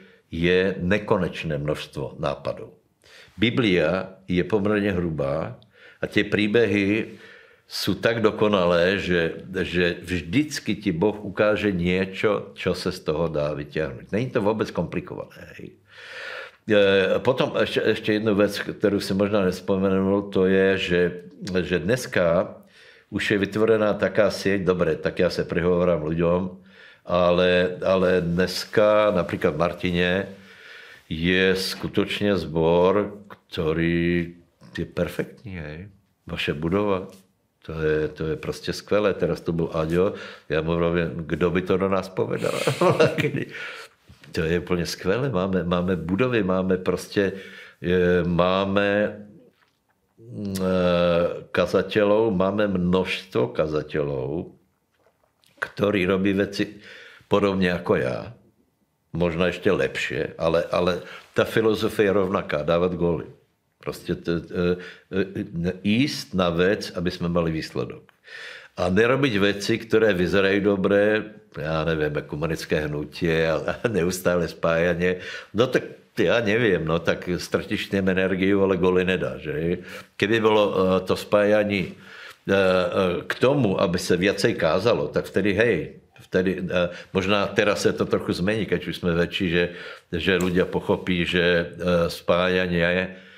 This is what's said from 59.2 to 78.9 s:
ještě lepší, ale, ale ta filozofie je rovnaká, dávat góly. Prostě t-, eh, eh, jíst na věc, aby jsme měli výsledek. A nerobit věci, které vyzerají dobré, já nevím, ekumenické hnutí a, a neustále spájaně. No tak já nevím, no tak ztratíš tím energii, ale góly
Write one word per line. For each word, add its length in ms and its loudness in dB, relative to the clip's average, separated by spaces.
ještě 260 0
lepší, 440 -2
ale, 260 2
ale 360 0
ta 100 2
filozofie 640 2
je 60 4
rovnaká, 500 0
dávat 320 2
góly. 300 -2
Prostě 340 -6
t-, 180 -6
eh, 440 -2
eh, 80 -2
jíst 500 0
na 160 2
věc, 460 0
aby 140 -2
jsme 180 -6
měli 240 0
výsledek. 500 -8
A 120 0
nerobit 480 4
věci, 420 2
které 340 4
vyzerají 480 4
dobré, 640 4
já 260 -2
nevím, 320 0
ekumenické 640 -4
hnutí 520 -4
a, 520 0
a 40 0
neustále 600 0
spájaně. 680 0
No 120 4
tak 160 0
já 220 4
nevím, 440 2
no 140 2
tak 380 -2
ztratíš 520 -4
tím 200 0
energii, 460 2
ale 220 4
góly 280 4